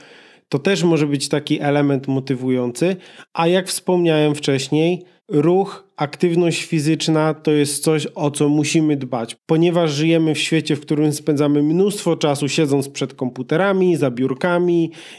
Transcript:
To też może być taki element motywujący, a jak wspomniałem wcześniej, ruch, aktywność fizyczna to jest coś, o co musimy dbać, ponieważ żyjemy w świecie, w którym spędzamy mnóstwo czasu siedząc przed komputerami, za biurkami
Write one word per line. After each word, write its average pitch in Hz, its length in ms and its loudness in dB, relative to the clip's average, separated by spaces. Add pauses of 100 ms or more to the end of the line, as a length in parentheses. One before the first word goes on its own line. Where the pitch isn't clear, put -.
(480)
To 143 100 -2
też 180 240 0
może 160 240 2
być 143 220 -4
taki 151 320 -2
element 143 480 0
motywujący, 131 880 -2 (360)
a 165 160 0
jak 185 200 0
wspomniałem 160 640 2
wcześniej, 151 720 0 (240)
ruch, 180 680 0
aktywność 165 680 0
fizyczna 156 680 0
to 156 160 -2
jest 147 320 0
coś, 156 320 0
o 151 160 -2
co 147 180 0
musimy 151 480 2
dbać, 123 400 -6 (100)
ponieważ 165 440 2
żyjemy 160 440 2
w - 40 -4
świecie, 160 380 -2
w 147 40 -10
którym 151 320 0
spędzamy 147 500 0
mnóstwo 175 540 0
czasu 143 320 0
siedząc 139 400 0
przed 139 260 -8
komputerami, 175 840 0
za 135 140 0
biurkami 165 800 0 (280)